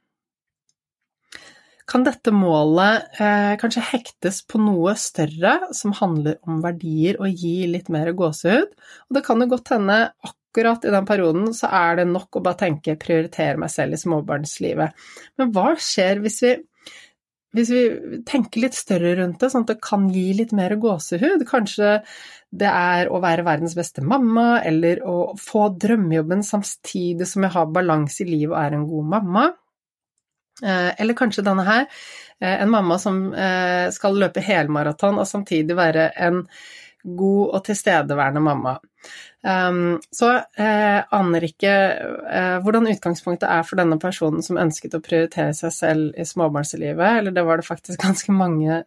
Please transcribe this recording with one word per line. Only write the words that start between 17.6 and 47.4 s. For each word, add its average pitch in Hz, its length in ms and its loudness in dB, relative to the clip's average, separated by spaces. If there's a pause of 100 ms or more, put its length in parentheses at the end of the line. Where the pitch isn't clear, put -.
vi 247 120 4 (440)
tenker 233 380 0
litt 269 100 -4
større 175 460 0
rundt 175 180 -4
det, 262 140 0
sånn 240 100 2
at 226 80 -2
det 220 140 -8
kan 196 260 2
gi 185 140 0 (100)
litt 226 220 0
mer 190 180 0
gåsehud? 220 720 0
Kanskje 208 540 2 (500)
det 196 160 0
er 175 400 2
å 180 160 -2
være 170 240 0
verdens 165 320 -2
beste 165 240 -6
mamma, 233 560 2
eller 165 480 2
å 180 320 -2
få 208 300 0 (100)
drømmejobben 185 640 0
samtidig 180 880 -4
som 190 160 0
jeg 175 80 -4
har 160 160 2
balanse 160 540 0
i - 20 -4
livet 160 300 -2
og - 20 0
er 151 160 -2
en 147 160 -2
god 151 240 -4
mamma. 208 300 2 (1160)
Eh, 185 380 -2
eller 220 120 0
kanskje 220 320 -2
denne 190 200 2
her, 226 200 2 (560)
eh, 196 220 0
en 208 60 2
mamma 185 300 2
som, 190 340 -2
eh, 185 580 0
skal 196 260 0
løpe 190 240 0
helmaraton 156 800 0
og 196 80 -2
samtidig 175 480 -2
være 160 400 2
en 180 320 0 (560)
god 196 500 2
og 190 100 -2
tilstedeværende 147 800 0
mamma. 131 380 0 (680)
Ehm, 180 540 0 (120)
så, 247 320 2 (140)
eh, 208 540 2
aner 175 300 2
ikke, 170 280 -2 (600)
eh, 185 300 -2
hvordan 220 280 2
utgangspunktet 175 600 -2
er 170 160 2
for 180 120 -8
denne 170 240 2
personen 165 440 -2
som 175 140 -2
ønsket 165 380 -2
å 160 60 -6
prioritere 165 520 0
seg 165 180 -6
selv 156 460 0
i 170 60 -8
småbarnslivet, 160 960 0
eller 202 120 -2
det 180 140 0